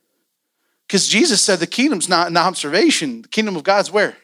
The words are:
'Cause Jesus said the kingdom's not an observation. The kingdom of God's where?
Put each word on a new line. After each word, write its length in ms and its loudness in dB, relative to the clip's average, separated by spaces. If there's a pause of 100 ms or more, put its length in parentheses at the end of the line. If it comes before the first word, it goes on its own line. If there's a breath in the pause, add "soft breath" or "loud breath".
(880)
'Cause 200 0
Jesus 340 2
said 160 2
the 80 -4
kingdom's 420 -2
not 200 2
an 80 0
observation. 840 0
The 60 -20
kingdom 280 -2
of 80 -8
God's 260 2
where? 340 0